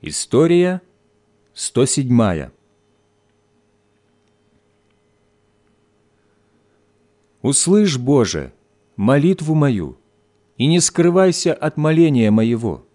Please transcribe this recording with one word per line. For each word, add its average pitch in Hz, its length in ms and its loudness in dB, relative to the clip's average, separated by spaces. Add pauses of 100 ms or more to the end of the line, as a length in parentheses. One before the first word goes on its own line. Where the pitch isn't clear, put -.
История 175 800 0 (720)
сто - 320 -2
седьмая. 113 640 -2 (4000)
«Услышь, 165 560 2
Боже, 107 520 0 (440)
молитву 151 580 0
мою, 117 460 -2 (580)
и 117 80 -2
не 165 140 2
скрывайся 175 760 0
от - 240 -6
моления 151 540 2
моего. 110 520 -2 (100)